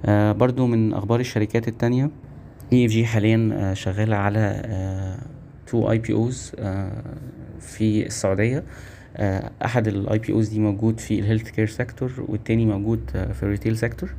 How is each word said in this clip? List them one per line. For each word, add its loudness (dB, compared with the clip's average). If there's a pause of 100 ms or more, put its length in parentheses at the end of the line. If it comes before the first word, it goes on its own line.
آه، 4
برضو 2
من 4
أخبار 2
الشركات 0
التانية، 0 (640)
اي 6
اف 2
جي 4
حاليًا، 4
آه، 0
شغالة 0
على، 2
آه، -4 (480)
تو 2
اي 4
بي -2
اوز، -2
آه، -4 (580)
في 0
السعودية. 0 (520)
آه، 0 (140)
أحد 2
ال -2
اي 2
بي -2
اوز 2
دي -2
موجود 2
في -2
ال 2
healthcare -2
sector، -4
والتاني 0
موجود، 0
آه، -2
في -6
ال 0
retail 0
sector. -4 (100)